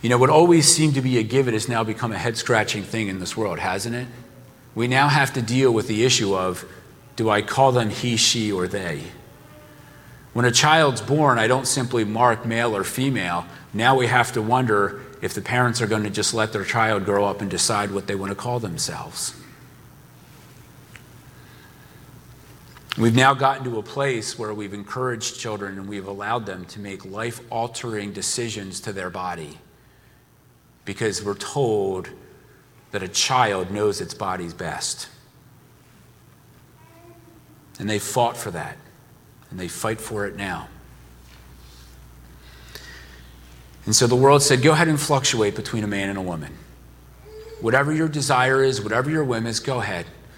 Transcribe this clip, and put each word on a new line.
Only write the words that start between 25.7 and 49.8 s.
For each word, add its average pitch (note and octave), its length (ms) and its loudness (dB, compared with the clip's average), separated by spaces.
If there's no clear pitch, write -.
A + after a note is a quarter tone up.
and G2 100 -12
we've G2 180 -10
allowed G2+ 380 -6
them F#2 200 -12
to F#2 140 -18
make G2 260 -14
life-altering A2+ 1080 -8
decisions G2+ 680 -8
to A2 120 -10
their F#2 160 -8
body F2 480 -10
because G2+ 380 -4
we're G2+ 100 -4
told G2 760 -2
that G2+ 100 -6
a F#2 60 -8
child G2 640 0
knows G2+ 280 0
its F2+ 140 -8
body's F2+ 400 -6
best. - 540 -8
And G2 100 -6
they G#2+ 80 0
fought A#2+ 400 0
for - 140 -8
that, D2+ 260 -10
and F#2 100 -12
they F2+ 80 -8
fight A2 320 -4
for G2+ 280 -6
it - 100 -10
now. G2 320 -8
And G#2+ 100 0
so B2 100 6
the A#2+ 100 4
world C#3 280 8
said, C3 180 4
"Go D#3 120 6
ahead D#3 140 4
and D3+ 140 2
fluctuate A#2 540 0
between - 280 -4
a G#2 40 -2
man G2 220 -2
and G2 100 -6
a - 20 -6
woman. D#2+ 340 -8
Whatever C3+ 300 2
your D#3+ 160 0
desire C3+ 560 2
is, C3 160 2
whatever A2 300 -2
your D#3 140 0
whim A#2 240 -2
is, A2+ 120 -4
go B2+ 200 -4